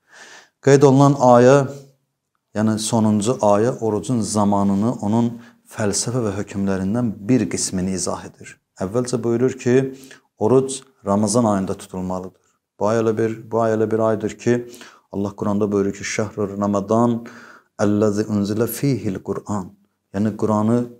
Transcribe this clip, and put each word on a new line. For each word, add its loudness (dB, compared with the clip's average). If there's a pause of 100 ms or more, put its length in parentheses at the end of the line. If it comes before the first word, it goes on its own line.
(640)
Qeyd 6
olunan 6
ayə, 8 (1000)
yəni 0
sonuncu 0
ayə 2
orucun -2
zamanını, 0 (100)
onun 0 (380)
fəlsəfə -4
və -4
hökmlərindən -4 (160)
bir 4
qismini -4
izah -6
edir. -20 (260)
Əvvəlcə -4
buyurur 0
ki, 4 (600)
oruc 2 (240)
Ramazan 2
ayında 0
tutulmalıdır. -10 (320)
Bu 0
ay 2
elə 0
bir, -4
bu 0
ay 0
elə 0
bir 0
aydır -2
ki, -2 (440)
Allah -6
Quranda -2
buyurur 0
ki, -14
"Şəhrur -6
Ramadan 0 (540)
əlləzi 0
unzilə -2
fihil -4
Qur'an." -8 (420)
Yəni -2
Qur'anı 0 (220)